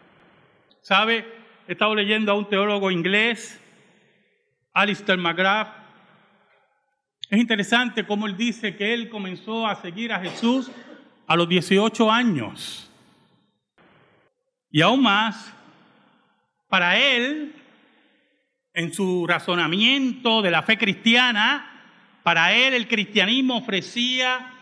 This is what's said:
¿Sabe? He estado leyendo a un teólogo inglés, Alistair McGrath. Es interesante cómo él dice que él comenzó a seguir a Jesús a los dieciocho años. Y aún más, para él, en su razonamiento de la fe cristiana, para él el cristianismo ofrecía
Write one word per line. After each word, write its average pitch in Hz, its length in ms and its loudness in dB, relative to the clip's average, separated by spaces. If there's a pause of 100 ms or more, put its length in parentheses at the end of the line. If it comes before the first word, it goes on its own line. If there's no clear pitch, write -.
(800)
¿Sabe? 220 460 0 (420)
He 180 40 -10
estado 214 220 0
leyendo 214 380 0
a - 40 2
un 208 120 -4
teólogo 202 420 0
inglés, 196 680 -2 (1120)
Alistair 190 460 0
McGrath. 190 580 0 (1500)
Es 202 100 2
interesante 233 680 0
cómo 208 200 -2
él 190 120 -6
dice 226 360 -4
que 202 200 -2
él 233 160 -6
comenzó 220 560 -8
a 202 80 -2
seguir 214 400 -8
a 180 60 -4
Jesús 233 500 -2 (560)
a 160 100 2
los 170 100 4
dieciocho 202 640 2
años. 175 800 -4 (1800)
Y 151 100 2
aún 233 220 4
más, 214 500 0 (1160)
para 185 300 2
él, 277 560 0 (1200)
en 170 200 -6
su 180 320 -2
razonamiento 214 1120 0
de 190 100 0
la 160 120 2
fe 220 160 0
cristiana, 233 920 2 (540)
para 170 320 4
él 262 180 4
el 240 160 -2
cristianismo 226 720 0
ofrecía 247 920 -4 (120)